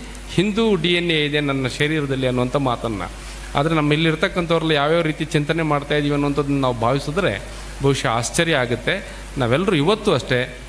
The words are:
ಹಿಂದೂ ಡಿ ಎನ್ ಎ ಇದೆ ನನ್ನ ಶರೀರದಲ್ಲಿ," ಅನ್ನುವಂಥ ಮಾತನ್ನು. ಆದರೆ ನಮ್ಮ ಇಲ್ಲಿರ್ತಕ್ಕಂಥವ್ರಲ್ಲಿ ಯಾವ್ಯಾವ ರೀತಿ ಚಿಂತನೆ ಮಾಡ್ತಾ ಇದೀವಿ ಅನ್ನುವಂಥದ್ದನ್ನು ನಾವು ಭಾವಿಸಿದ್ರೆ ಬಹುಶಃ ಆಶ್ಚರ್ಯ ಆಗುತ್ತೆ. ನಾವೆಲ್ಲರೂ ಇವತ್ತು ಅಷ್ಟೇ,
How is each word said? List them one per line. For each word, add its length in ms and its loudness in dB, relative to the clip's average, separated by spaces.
ಹಿಂದೂ 420 2
ಡಿ 180 0
ಎನ್ 180 0
ಎ 140 2
ಇದೆ 140 0
ನನ್ನ 280 0
ಶರೀರದಲ್ಲಿ," 600 0
ಅನ್ನುವಂಥ 280 0
ಮಾತನ್ನು. 560 -2
ಆದರೆ 180 2
ನಮ್ಮ 180 2
ಇಲ್ಲಿರ್ತಕ್ಕಂಥವ್ರಲ್ಲಿ 800 2
ಯಾವ್ಯಾವ 260 2
ರೀತಿ 240 -2
ಚಿಂತನೆ 380 0
ಮಾಡ್ತಾ 320 0
ಇದೀವಿ 160 2
ಅನ್ನುವಂಥದ್ದನ್ನು 480 0
ನಾವು 200 0
ಭಾವಿಸಿದ್ರೆ 600 0
ಬಹುಶಃ 240 2
ಆಶ್ಚರ್ಯ 480 2
ಆಗುತ್ತೆ. 520 0
ನಾವೆಲ್ಲರೂ 380 2
ಇವತ್ತು 380 2
ಅಷ್ಟೇ, 440 0